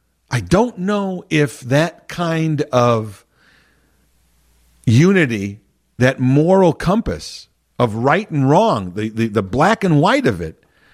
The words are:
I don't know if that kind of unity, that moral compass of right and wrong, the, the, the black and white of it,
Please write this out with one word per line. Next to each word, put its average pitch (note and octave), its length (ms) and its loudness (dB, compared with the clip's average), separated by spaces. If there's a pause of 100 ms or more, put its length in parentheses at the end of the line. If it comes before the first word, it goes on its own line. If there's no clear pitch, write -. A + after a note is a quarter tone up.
(300)
I B2 120 -4
don't G3 360 0
know F#3+ 520 -4
if D3 320 -2
that D3 480 -2
kind D#3+ 520 -2 (120)
of A2+ 520 0 (1600)
unity, A#2 760 2 (360)
that B2+ 220 0
moral D#3 540 2
compass - 720 -6 (320)
of A2+ 160 -2
right D3 340 0
and C#3 200 0
wrong, D3 460 2
the, G#2+ 140 -4
the, A2 180 -2
the G#2 160 -2
black D#3 420 0
and D3+ 160 2
white B3 260 0
of F2+ 140 -2
it, D#2+ 200 -12 (320)